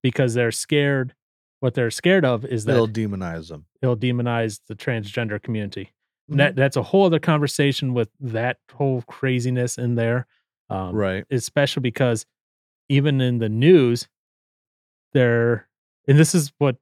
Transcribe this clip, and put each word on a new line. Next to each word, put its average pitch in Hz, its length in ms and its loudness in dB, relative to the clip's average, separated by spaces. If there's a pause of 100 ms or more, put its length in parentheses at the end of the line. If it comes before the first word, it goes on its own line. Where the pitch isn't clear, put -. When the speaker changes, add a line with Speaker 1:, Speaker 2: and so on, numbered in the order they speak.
Speaker 1:
Because 127 300 0
they're 120 180 0
scared. 143 640 -2 (460)
What 123 140 -2
they're 120 160 0
scared 180 340 2
of 117 180 0
is 110 220 -6
that 135 80 0
Speaker 2:
It'll 113 160 4
demonize 95 580 -6
them. 78 180 -16 (160)
Speaker 1:
it'll 123 140 0
demonize 120 720 -2
the 110 80 -12
transgender 107 680 -6
community. 104 520 -8 (360)
And 143 120 -2
that, 143 100 2
Speaker 2:
Mm-hmm. 127 80 -4
Speaker 1:
that's 139 180 2
a 113 60 -2
whole 196 220 4
other 165 140 2
conversation 147 760 0
with 120 160 -2 (100)
that 120 380 -4 (160)
whole 131 300 -2
craziness 123 760 -2
in 120 180 -2
there. 117 320 -2 (420)
Um, 95 240 -6
Speaker 2:
Right. 98 380 -2
Speaker 1:
especially 139 500 -2
because 120 440 -2 (640)
even 139 320 2
in 123 160 0
the 110 120 -2
news, 123 580 4 (1040)
they're, 117 540 2 (400)
and 143 120 6
this 160 160 4
is 147 220 0
what 135 240 2